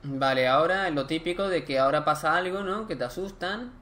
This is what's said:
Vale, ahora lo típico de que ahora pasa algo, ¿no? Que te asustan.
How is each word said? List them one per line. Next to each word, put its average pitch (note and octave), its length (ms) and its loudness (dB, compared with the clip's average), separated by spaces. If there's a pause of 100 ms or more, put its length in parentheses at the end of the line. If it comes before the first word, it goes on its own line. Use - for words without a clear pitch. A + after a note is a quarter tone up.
Vale, C3+ 440 2
ahora E3+ 420 4
lo C#3 160 -2
típico F3 420 -2
de E3 160 -2
que C3+ 140 -2
ahora C#3+ 260 4
pasa D3+ 320 2
algo, F#3 260 -2
¿no? G3+ 240 -4
Que F3 100 -6
te B2 80 -4
asustan. G3 760 -8